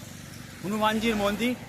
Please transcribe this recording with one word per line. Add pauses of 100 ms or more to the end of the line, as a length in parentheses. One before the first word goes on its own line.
(640)
হনুমানজির
মন্দির, (160)